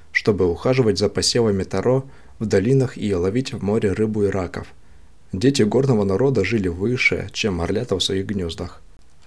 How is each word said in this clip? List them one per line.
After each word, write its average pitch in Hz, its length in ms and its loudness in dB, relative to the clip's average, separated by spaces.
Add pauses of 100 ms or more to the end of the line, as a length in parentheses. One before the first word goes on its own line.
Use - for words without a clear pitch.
(120)
чтобы 95 380 2
ухаживать 113 480 2
за 101 100 2
посевами 110 560 0
таро 123 420 0 (340)
в 110 80 -4
долинах 117 500 2
и 104 160 -2
ловить 98 400 -2
в 101 100 -8
море 104 280 0
рыбу 107 320 0
и 98 40 2
раков. 95 400 -4 (680)
Дети 131 280 2
горного 117 420 4
народа 101 400 2
жили 98 240 0
выше, 92 640 -2
чем 90 300 -2
орлята 95 340 -2
в 90 80 -2
своих 98 220 -2
гнёздах. 90 560 -6 (460)